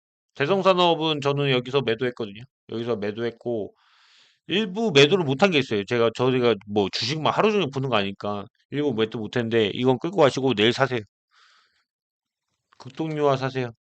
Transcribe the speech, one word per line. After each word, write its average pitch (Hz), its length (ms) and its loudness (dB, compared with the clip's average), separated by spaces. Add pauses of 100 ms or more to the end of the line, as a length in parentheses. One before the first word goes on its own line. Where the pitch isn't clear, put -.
(340)
대성산업은 170 840 2
저는 139 300 0
여기서 127 320 0
매도했거든요. 113 600 -4 (280)
여기서 117 260 -4
매도했고, 113 800 -6 (760)
일부 202 440 -2
매도를 147 320 6
못한 139 260 2
게 156 80 2
있어요. 107 260 -2
제가, 117 320 2
저희가 123 380 2 (140)
뭐 104 240 2
주식만 135 400 -2
하루 208 200 0
종일 180 200 -2
보는 135 180 -4
거 117 60 0
아니까 101 500 -4 (240)
일부 139 240 -2
매도 110 240 -2
못했는데, 110 560 0
이건 123 240 0
끌고 180 200 -8
가시고 135 360 2
내일 113 180 4
사세요. 123 280 -2 (1800)
극동유화 147 580 -2
사세요. 123 360 -4 (120)